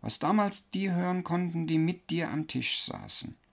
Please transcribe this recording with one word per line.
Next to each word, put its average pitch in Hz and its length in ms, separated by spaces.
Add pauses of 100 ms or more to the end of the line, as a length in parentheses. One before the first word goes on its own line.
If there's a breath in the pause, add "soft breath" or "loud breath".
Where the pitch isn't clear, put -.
was 113 180
damals 202 520
die 190 200
hören 180 340
konnten, 165 420
die 160 120
mit 165 320
dir 165 200
am 156 180
Tisch - 320
saßen. - 560 (160)